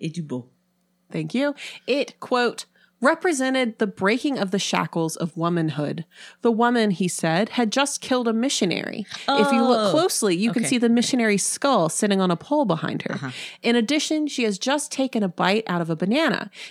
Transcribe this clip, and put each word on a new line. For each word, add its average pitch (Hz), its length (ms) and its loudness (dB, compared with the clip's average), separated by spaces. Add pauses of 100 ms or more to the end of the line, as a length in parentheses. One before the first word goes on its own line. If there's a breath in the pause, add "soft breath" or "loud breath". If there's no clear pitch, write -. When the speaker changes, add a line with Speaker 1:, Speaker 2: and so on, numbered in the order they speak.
Speaker 1:
et 160 120 -6
du 170 100 -8
Beau. 127 260 -8 (640)
Speaker 2:
Thank 156 240 -6
you. 285 200 0 (320 loud breath)
It, 262 340 -2
quote, - 440 -2 (380 soft breath)
"represented 262 760 0
the 226 80 2
breaking 226 520 0
of 196 120 -2
the 202 80 0
shackles 170 580 -2
of 170 200 -6
womanhood. 160 680 -2 (360 loud breath)
The 233 120 2
woman," 233 400 2
he 180 160 0
said, 170 420 0
"had 233 220 0
just 269 280 -2
killed 254 280 -2
a 226 40 0
missionary. 226 720 -2 (240 loud breath)
If 196 240 4
you - 100 4
look 226 260 4
Speaker 1:
Oh, - 20 4
Speaker 2:
closely, 196 460 2
you 214 160 0
can 226 100 0
Speaker 1:
okay. - 80 -2
Speaker 2:
see 254 80 2
the 233 100 4
missionary's 233 560 2
skull 220 460 2
sitting 196 300 2
on 185 100 4
a 165 60 2
pole 294 280 0
behind 165 380 -2
her. - 140 -6
Speaker 1:
Uh-huh. 131 140 -8 (320 loud breath)
Speaker 2:
In 233 140 2
addition, 302 500 0
she 269 180 -2
has 202 140 0
just 285 340 -2
taken 254 300 0
a 190 60 0
bite 185 380 2
out 175 160 0
of 160 80 -4
a 165 60 0
banana, 226 540 0 (200 loud breath)